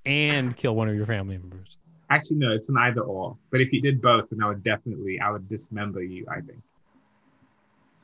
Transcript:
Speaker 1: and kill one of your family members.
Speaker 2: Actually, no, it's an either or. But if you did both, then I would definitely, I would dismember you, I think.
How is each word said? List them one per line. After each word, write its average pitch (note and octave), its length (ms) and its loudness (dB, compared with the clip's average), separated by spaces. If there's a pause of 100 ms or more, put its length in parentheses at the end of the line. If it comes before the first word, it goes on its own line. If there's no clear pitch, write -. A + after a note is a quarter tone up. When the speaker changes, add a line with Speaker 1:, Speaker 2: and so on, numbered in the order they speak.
Speaker 1:
and C#3+ 520 2
kill A#2 200 0
one A2+ 120 2
of G#2+ 60 0
your G#2 120 0
family G2 320 -4
members. F#2 400 -16 (300)
Speaker 2:
Actually, D3+ 280 2
no, C3 160 4
it's G#2+ 160 0
an C3+ 80 2
either A#2 240 4
or. G2 360 -6 (140)
But C3 120 4
if B2+ 100 2
you C3+ 80 2
did C3+ 200 2
both, A2+ 300 4
then A2 120 -6
I G#2 60 2
would G2 140 -4
definitely, G2 560 -2
I G2+ 120 0
would G2 180 -8
dismember G#2 540 -6
you, F#2 280 -10
I - 100 -6
think. E2 200 -18 (1400)